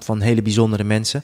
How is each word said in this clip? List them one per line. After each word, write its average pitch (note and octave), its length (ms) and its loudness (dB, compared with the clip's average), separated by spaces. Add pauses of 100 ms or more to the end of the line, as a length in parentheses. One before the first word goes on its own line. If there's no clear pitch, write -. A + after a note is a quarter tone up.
van G#2+ 160 -4
hele A2+ 220 2
bijzondere G#2+ 420 2
mensen. A2 400 -2